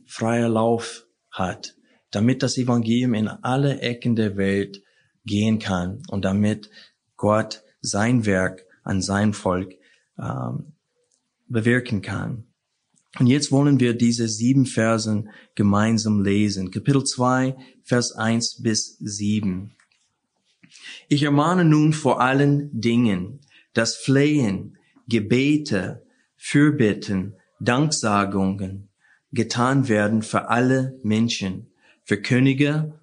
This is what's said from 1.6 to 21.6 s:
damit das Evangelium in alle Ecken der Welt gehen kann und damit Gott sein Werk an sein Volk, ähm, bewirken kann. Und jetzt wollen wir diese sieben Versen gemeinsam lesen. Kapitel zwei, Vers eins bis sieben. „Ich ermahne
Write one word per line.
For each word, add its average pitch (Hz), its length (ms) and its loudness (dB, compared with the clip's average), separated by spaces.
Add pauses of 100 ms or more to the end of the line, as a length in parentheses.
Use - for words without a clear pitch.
damit 123 320 0
das 131 160 -2
Evangelium 120 560 0
in 107 140 -2
alle 135 520 -2
Ecken 120 360 -2
der 104 200 -2
Welt 98 460 -2 (420)
gehen 107 340 0
kann 92 500 -4
und 98 160 -4
damit 104 460 0 (460)
Gott 107 460 0 (180)
sein 110 460 0
Werk 92 380 0 (180)
an 95 200 -2
sein 101 320 0
Volk, 92 400 -4 (440)
ähm, 123 540 -8 (760)
bewirken 117 540 0
kann. 104 420 -8 (760)
Und 131 100 4
jetzt 143 240 2
wollen 139 260 4
wir 120 160 2
diese 117 320 0
sieben 120 400 2
Versen 110 640 0 (260)
gemeinsam 107 680 2
lesen. 98 480 0
Kapitel 135 340 0
zwei, 127 520 -2 (280)
Vers 120 280 -2
eins 117 500 -2
bis 110 360 -2
sieben. 104 800 -4 (1300)
„Ich 143 140 2
ermahne 151 420 2